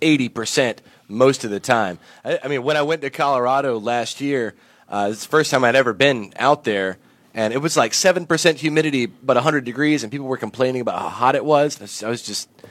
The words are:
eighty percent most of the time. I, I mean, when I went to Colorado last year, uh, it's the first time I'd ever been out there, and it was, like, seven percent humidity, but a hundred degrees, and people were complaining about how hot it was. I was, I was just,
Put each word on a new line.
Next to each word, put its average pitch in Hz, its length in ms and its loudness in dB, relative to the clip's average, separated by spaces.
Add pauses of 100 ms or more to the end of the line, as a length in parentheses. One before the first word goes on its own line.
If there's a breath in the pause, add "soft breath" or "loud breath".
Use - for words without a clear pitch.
eighty 143 280 2
percent 117 520 -2 (260 soft breath)
most 131 360 2
of 110 80 -6
the 101 80 -4
time. 101 400 0 (240 loud breath)
I, 156 220 -4
I - 20 -8
mean, 139 160 -4
when 151 140 0
I 151 60 2
went 156 180 -4
to 139 80 -6
Colorado 135 680 0
last 117 440 -4
year, 135 340 -2 (320 soft breath)
uh, 101 240 -2
it's 107 120 -10
the - 60 -14
first 156 220 2
time 127 140 4
I'd 120 100 6
ever 127 160 4
been 113 460 0
out 143 260 2
there, 95 340 -2 (360 soft breath)
and 110 200 -2
it 131 40 0
was, 156 200 -4
like, 120 160 2
seven 180 320 2
percent 160 320 2
humidity, 151 480 0
but 127 320 0
a 120 40 4
hundred 147 240 0
degrees, 135 380 0
and 107 80 -10
people 139 140 -8
were 131 120 -4
complaining 127 440 -2
about 98 180 -4
how 87 100 -6
hot 123 260 0
it 127 100 -2
was. 147 340 2
I 104 40 -20
was, 101 200 -12
I 107 60 -4
was 117 140 -4
just, - 260 -10 (220 loud breath)